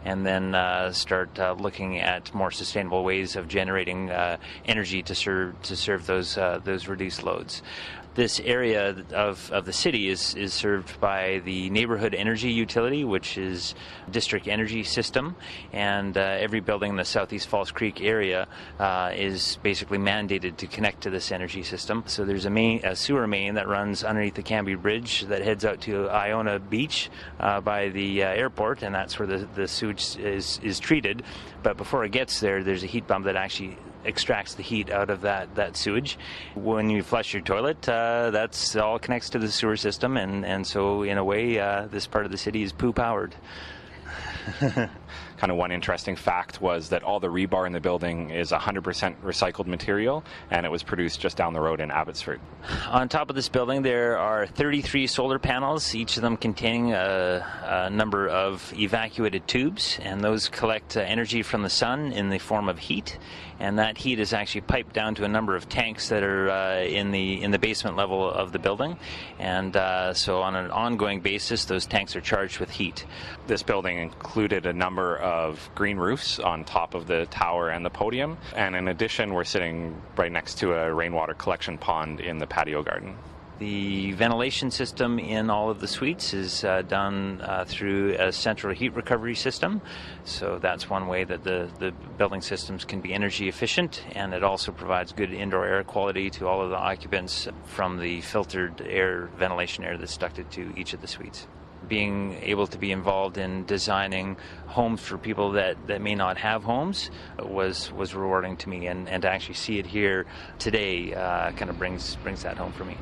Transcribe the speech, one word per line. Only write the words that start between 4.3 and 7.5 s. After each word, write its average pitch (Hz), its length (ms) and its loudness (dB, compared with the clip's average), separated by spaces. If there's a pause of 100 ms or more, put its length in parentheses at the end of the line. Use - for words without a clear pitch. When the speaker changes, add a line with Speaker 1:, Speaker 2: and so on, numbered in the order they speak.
Speaker 1:
energy 95 380 0
to 95 120 -4
serve, 92 460 0
to 95 160 -6
serve 95 300 0
those, 92 300 0
uh, 90 240 2
those 95 280 -4
reduced 95 340 -4
loads. - 380 -4 (540)